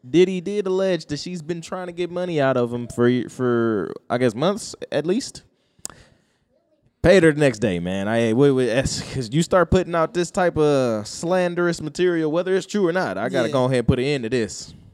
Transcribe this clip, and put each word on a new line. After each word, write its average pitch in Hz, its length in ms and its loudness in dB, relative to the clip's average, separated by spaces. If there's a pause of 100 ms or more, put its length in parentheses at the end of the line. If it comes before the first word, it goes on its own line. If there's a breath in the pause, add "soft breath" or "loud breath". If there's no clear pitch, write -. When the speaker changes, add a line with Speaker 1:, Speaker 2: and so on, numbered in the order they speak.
Speaker 1:
Diddy 180 340 4
did 196 260 -4
allege 185 400 -2
that 147 120 -8
she's 175 220 -10
been 170 200 -8
trying 180 260 -10
to 175 60 -12
get 175 180 -8
money 175 280 -4
out 135 180 2
of 120 140 0
him 120 160 -6
for, 120 220 4 (200)
for, 113 640 0 (160)
I 123 80 0
guess, 123 180 2
months 175 400 -4 (160)
at 147 140 -2
least. 202 380 -4 (1600 loud breath)
Paid 180 220 8
her 160 80 8
the 147 80 -2
next 127 200 2
day, 95 200 0
man. 95 280 -4
I, 113 260 2
wait, 143 180 6
wait, 131 160 2
that's, 120 340 -2 (120)
'cause 120 180 -6
you 160 120 0
start 175 280 2
putting 175 240 2
out 160 180 0
this 175 180 -4
type 170 260 0
of 131 500 2
slanderous 175 760 -2
material, 160 500 -2
whether 180 240 -2
it's 185 100 -2
true 202 220 0
or 165 60 0
not, 131 240 -2
I 117 120 -4
gotta 127 200 0
Speaker 2:
Yeah. - 40 -4
Speaker 1:
go 127 120 2
ahead 127 140 2
and 113 80 0
put 123 120 2
an 127 60 -2
end 139 180 -2
to 113 60 -6
this. 113 440 -4 (200)